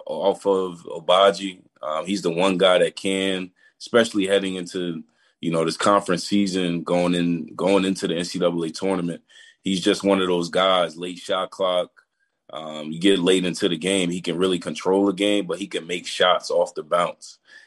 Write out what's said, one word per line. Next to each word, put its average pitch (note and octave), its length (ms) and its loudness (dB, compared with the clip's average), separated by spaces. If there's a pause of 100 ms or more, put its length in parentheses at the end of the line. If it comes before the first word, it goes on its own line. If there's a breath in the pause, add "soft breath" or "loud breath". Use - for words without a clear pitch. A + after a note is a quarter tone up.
off F2+ 400 -2
of F#2+ 400 0
Agbaji. F#2 800 2 (200)
Um, D#2 220 -4
he's F#2+ 160 -4
the E2+ 100 -2
one F2+ 280 0
guy F2+ 200 6
that E2+ 180 0
can, F#2+ 560 -4 (280 soft breath)
especially A2+ 460 0
heading F#2+ 300 0
into, F2 480 -6 (360)
you E2 100 -4
know, E2 140 0
this D#2+ 140 -2
conference G2+ 460 2
season, F#2 580 0
going F2 320 2
in, E2+ 400 -2
going F#2 320 2
into F#2+ 200 -2
the E2+ 100 -2
N F2 100 -2
C - 120 -8
double E2+ 260 0
A D#2 60 -6
tournament. F2 520 -4 (400 soft breath)
He's F#2+ 180 -2
just F#2+ 240 0
one G2 160 4
of F#2 80 0
those F2 220 0
guys, F2 480 2
late F2+ 200 -10
shot F#2 320 -4
clock. F2+ 520 -2 (500)
Um, D#2 400 -10
you E2+ 80 -8
get G2 200 4
late F2+ 260 4
into F2 240 -2
the E2 80 -2
game, F2+ 320 0
he F2+ 100 -6
can E2+ 160 -6
really F#2 220 0
control F#2 480 0
the G2+ 80 2
game, G2+ 320 0
but F2 120 -6
he G2 80 -8
can E2 200 -8
make F2+ 200 -6
shots F2+ 440 0
off E2+ 240 0
the D#2 80 -8
bounce. E2 560 -2 (280 soft breath)